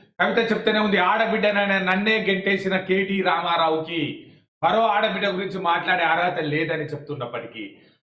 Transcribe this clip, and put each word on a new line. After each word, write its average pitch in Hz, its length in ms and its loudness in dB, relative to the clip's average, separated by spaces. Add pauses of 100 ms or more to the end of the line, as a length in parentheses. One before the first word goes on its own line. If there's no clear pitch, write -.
(200)
కవిత 220 320 2
చెప్తూనే 214 260 2
ఉంది, 202 200 2
"ఆడబిడ్డనైనా 202 800 2
నన్నే 196 400 2
గెంటేసిన 190 580 0
కేటీ 190 460 0
రామారావుకి 165 1040 -2 (380)
మరో 185 160 2
ఆడబిడ్డ 202 460 2
గురించి 185 320 -4
మాట్లాడే 175 460 0
అర్హత 175 340 2
లేదని" 156 460 -2
చెప్తున్నప్పటికీ, 120 920 -10 (280)